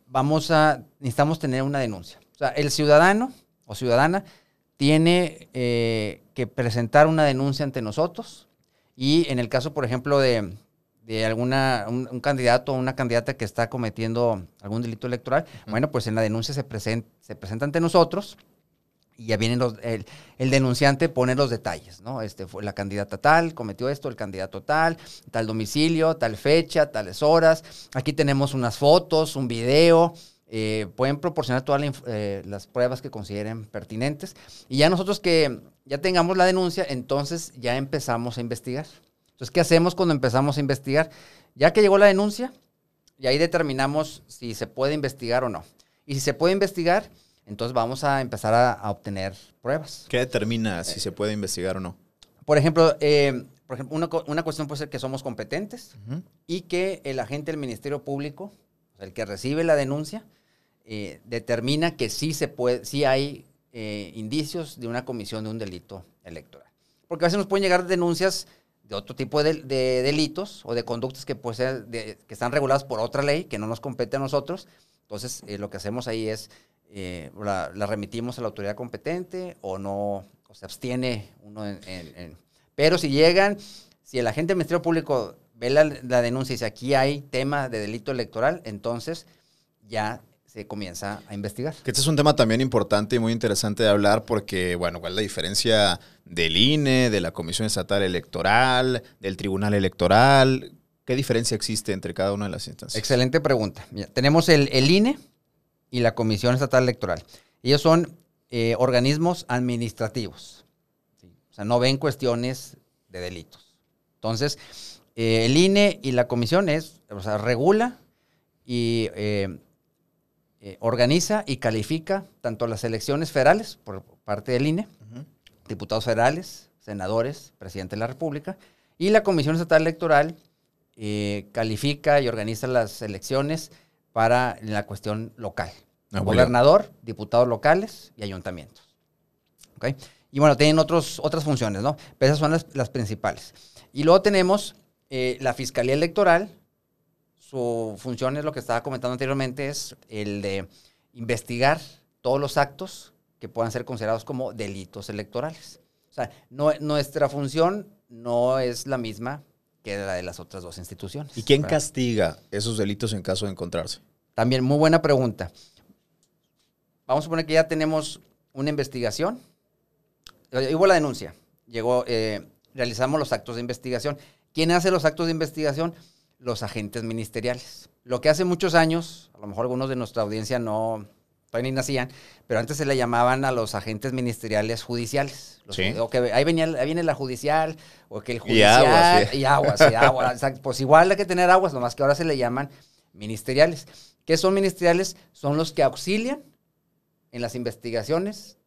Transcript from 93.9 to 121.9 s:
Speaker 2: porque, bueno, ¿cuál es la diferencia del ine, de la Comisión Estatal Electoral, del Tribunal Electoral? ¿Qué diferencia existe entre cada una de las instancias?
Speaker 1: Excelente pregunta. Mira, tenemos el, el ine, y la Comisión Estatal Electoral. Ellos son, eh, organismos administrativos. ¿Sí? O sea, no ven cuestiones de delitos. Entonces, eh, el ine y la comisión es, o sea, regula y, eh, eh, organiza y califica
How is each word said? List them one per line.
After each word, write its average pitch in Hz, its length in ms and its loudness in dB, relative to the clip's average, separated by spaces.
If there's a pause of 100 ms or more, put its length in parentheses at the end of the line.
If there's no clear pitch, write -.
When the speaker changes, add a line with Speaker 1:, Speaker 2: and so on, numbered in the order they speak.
Speaker 2:
porque, 92 500 -2
bueno, 87 240 -4
¿cuál 85 140 -8
es 95 40 -6
la 107 40 0
diferencia 98 800 2 (260)
del 82 320 0
ine, 131 540 4
de 101 100 0
la 82 80 -4
Comisión 85 380 -4
Estatal 98 340 -2
Electoral, 117 1040 0 (160)
del 95 180 -6
Tribunal 101 380 0
Electoral? 123 960 4 (320)
¿Qué 127 100 -2
diferencia 120 380 0
existe 107 400 -4
entre 87 220 -8
cada 98 180 -2
una 104 120 -4
de 95 60 -6
las - 160 -10
instancias? - 300 -12
Speaker 1:
Excelente 127 420 2
pregunta. 123 520 -2
Mira, 95 160 -10
tenemos 156 420 4
el, 143 220 6
el 135 180 4
ine, 214 300 4 (720)
y 123 100 -2
la 117 140 2
Comisión 110 380 0
Estatal 131 300 2
Electoral. 92 400 -2 (400)
Ellos 143 180 4
son, 165 360 4 (320)
eh, 117 300 0
organismos 139 680 2
administrativos. 120 1160 -6 (560)
¿Sí? 90 60 -20 (220)
O - 40 -20
sea, 104 120 -10
no 120 140 2
ven 131 180 4
cuestiones 127 800 -4 (320)
de 92 100 -14
delitos. 90 560 -14 (400)
Entonces, 113 420 -4 (580)
eh, 113 300 2
el 127 120 4
ine 196 460 6
y 131 80 -2
la 123 160 2
comisión 147 420 2
es, - 400 -4
o 101 120 -12
sea, 107 160 -2
regula 165 600 0 (680)
y, 117 500 -2
eh, 101 420 -4 (1040)
eh, 101 200 -18
organiza 131 680 2
y 135 100 -4
califica 160 680 -2 (160)